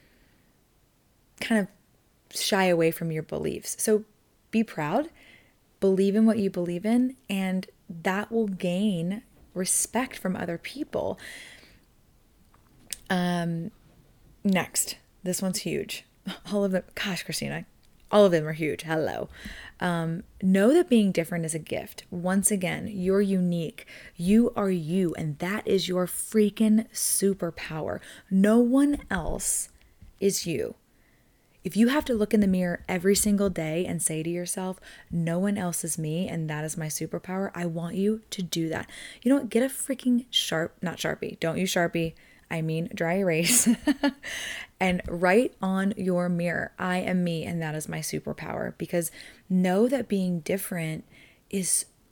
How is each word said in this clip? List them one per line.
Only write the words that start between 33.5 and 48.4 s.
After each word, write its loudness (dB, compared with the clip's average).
day -2
and -4
say -2
to -4
yourself, -6
"No 0
one 0
else -4
is -6
me, -2
and -4
that -4
is -6
my -4
superpower," -4
I -4
want -4
you 0
to -6
do -4
that. -6
You 2
know 6
what? -4
Get 4
a 0
freaking 0
Sharp-, -2
not -4
Sharpie. -4
Don't -2
use 0
Sharpie. 0
I -4
mean -2
dry 0
erase. 2
<laughs> -8
And 0
write 4
on 0
your 0
mirror, -2
"I -2
am 0
me, -2
and -6
that -4
is -8
my -6
superpower." -6